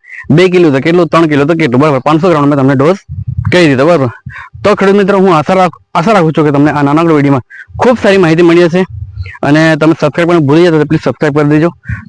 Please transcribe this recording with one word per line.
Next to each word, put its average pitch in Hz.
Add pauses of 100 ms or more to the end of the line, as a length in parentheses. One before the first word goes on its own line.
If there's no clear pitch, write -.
(300)
બે 180
કિલો 175
તો 135
કેટલું, 170
ત્રણ 165
કિલો 143
તો 160
કેટલું, 139
બરાબર? 147
પાંચસો 156
ગ્રામનું 147
મેં 143
તમને 135
ડોઝ 151 (540)
કહી 175
દીધો, 135
બરાબર? 156 (560)
તો 208
ખેડૂત 196
મિત્રો, 202
હું 185
આશા 151
રાખ-, 185 (140)
આશા 175
રાખું 165
છું 156
કે 151
તમને 143
આ 143
નાનકડો 156
વીડિયોમાં 139 (360)
ખૂબ 233
સારી 196
માહિતી 165
મળી 170
હશે 175 (580)
અને 156
તમે 156
સબસ્ક્રાઇબ 160
કરવાનું 170
ભૂલી 165
જતા 160
તો 147
પ્લીઝ 160
સબસ્ક્રાઇબ 151
કરી 147
દેજો. 151 (380)